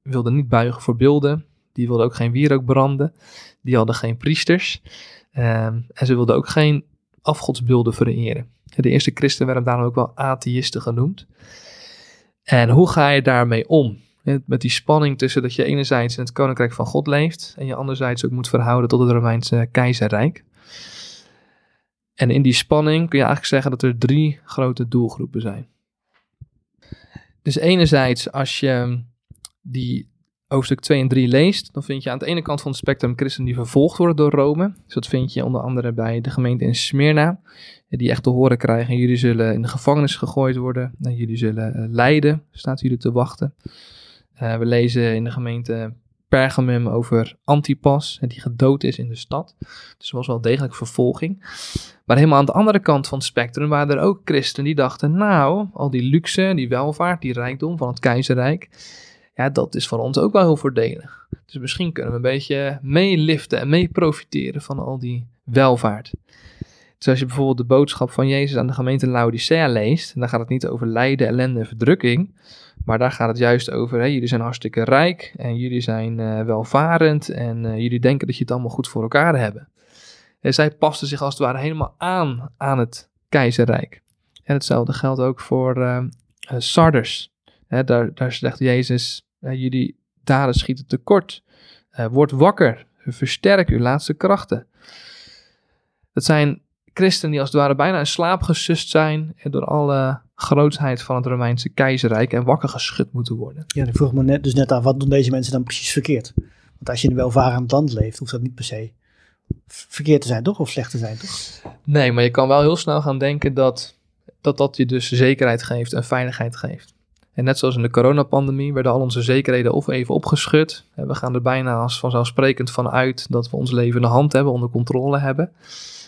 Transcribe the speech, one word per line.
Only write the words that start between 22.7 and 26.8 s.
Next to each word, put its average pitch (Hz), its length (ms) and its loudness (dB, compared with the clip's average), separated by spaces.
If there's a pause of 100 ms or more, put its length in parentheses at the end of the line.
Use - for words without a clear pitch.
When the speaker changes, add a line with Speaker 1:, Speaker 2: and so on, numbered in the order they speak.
Speaker 1:
kun 139 100 0
je 131 60 4
eigenlijk - 300 -2
zeggen 135 160 0
dat 127 120 -4
er 123 160 0
drie 143 460 2
grote 127 440 -4
doelgroepen 120 520 -2
zijn. 107 260 -10 (1800)